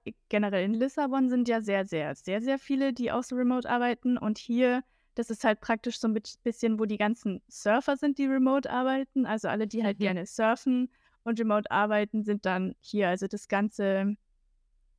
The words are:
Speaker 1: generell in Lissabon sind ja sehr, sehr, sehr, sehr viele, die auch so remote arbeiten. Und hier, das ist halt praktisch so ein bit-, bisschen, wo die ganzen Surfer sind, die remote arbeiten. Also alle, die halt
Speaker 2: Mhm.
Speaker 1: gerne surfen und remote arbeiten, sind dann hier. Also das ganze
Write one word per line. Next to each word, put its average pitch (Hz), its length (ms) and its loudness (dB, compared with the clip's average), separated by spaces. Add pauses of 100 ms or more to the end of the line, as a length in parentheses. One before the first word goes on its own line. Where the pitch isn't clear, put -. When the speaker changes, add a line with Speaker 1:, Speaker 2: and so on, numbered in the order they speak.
(300)
Speaker 1:
generell 202 340 0
in 202 100 0
Lissabon 262 560 0
sind 247 180 2
ja 226 140 0
sehr, 196 240 0
sehr, 151 300 -4
sehr, 196 260 -4
sehr 269 180 0
viele, 269 340 0
die 240 180 -2
auch 247 120 -2
so - 120 -8
remote 247 340 0
arbeiten. 240 480 0
Und 214 220 -4
hier, 247 440 0 (300)
das - 160 -6
ist 220 140 -8
halt 214 180 2
praktisch 226 380 -4
so 226 80 0
ein 220 60 2
bit-, - 300 -6
bisschen, 226 360 0
wo 220 60 2
die 208 120 -2
ganzen 208 500 -2
Surfer 277 480 2
sind, 285 220 0
die 277 80 0
remote 269 460 2
arbeiten. 262 560 0
Also 214 220 -2
alle, 208 180 0
die 220 160 -4
halt 202 160 0
Speaker 2:
Mhm. 208 40 0
Speaker 1:
gerne 185 220 0
surfen 247 680 0 (320)
und 233 160 -2
remote 214 300 2
arbeiten, 208 540 0
sind 208 240 -2
dann 185 320 -2
hier. 202 300 0
Also 190 180 0
das - 200 -8
ganze 202 680 0 (840)